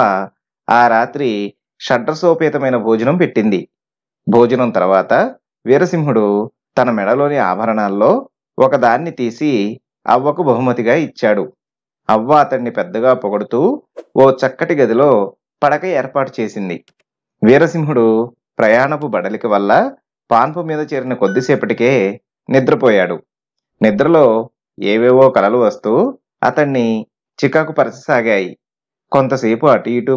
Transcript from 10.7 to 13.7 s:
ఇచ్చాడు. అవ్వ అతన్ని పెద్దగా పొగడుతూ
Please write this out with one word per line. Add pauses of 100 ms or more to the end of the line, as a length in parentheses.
ఇచ్చాడు. (580)
అవ్వ
అతన్ని
పెద్దగా
పొగడుతూ (340)